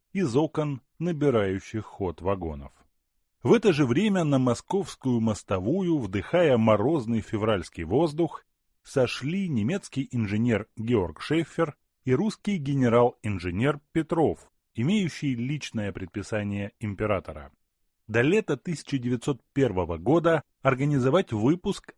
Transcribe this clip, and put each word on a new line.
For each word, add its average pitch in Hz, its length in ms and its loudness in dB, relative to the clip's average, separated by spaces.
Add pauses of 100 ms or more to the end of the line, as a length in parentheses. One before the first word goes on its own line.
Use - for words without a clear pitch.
(120)
из 170 220 -2
окон, 151 480 -2 (160)
набирающих 117 840 0
ход - 360 -8
вагонов. 82 520 -6 (720)
В 131 80 6
это 226 200 6
же 143 140 2
время 185 380 2
на 139 160 2
московскую 127 800 -2
мостовую, 113 760 0
вдыхая 120 600 2
морозный 110 600 2
февральский 101 640 -2
воздух, 151 600 -2 (380)
сошли 156 680 -2
немецкий 131 640 -2
инженер 107 560 0 (100)
Георг 110 440 0
Шеффер 160 560 -2 (280)
и 127 100 2
русский 202 420 -2
генерал-инженер 120 1200 2 (140)
Петров, 156 580 0 (240)
имеющий 147 600 -2
личное 117 560 -6
предписание 101 880 -6
императора. 95 720 -4 (560)
До 113 140 2
лета 170 340 2
тысяча - 400 -6
девятьсот 123 460 -2 (100)
первого 92 460 0
года 156 440 2 (200)
организовать 135 680 2
выпуск 143 680 -2